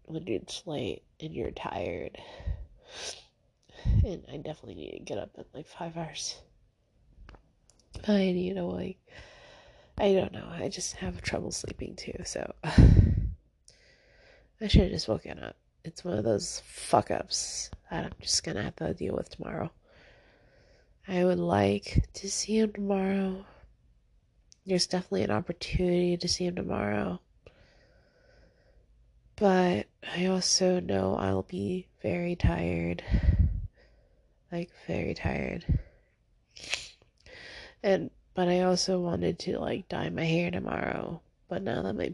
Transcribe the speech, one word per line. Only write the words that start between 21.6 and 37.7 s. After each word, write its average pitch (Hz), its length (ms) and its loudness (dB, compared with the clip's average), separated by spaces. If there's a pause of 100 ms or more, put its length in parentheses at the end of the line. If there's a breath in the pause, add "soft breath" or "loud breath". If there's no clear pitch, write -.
to 196 160 -10
see 214 300 0
him 214 120 4
tomorrow. 196 720 -2 (1200 loud breath)
There's 185 220 2
definitely 185 360 -2
an 202 80 0
opportunity 180 840 0
to 180 140 -2
see 180 160 -2
him 175 100 -2
tomorrow. 196 640 -2 (2250 soft breath)
But 185 520 4 (280)
I 180 120 0
also 185 520 2
know 190 360 0
I'll - 280 0
be 185 460 -6 (120)
very 175 360 -2
tired. 170 640 0 (1500 loud breath)
Like, 175 220 -6 (160)
very - 260 -2
tired. - 520 -4 (2250 loud breath)